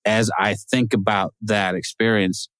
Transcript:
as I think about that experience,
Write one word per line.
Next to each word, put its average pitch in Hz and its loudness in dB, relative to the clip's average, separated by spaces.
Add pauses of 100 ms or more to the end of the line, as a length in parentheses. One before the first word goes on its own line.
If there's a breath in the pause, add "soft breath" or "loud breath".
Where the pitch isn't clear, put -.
as 110 2
I 98 0
think 123 -2
about 101 0
that 101 0
experience, 98 -2 (120)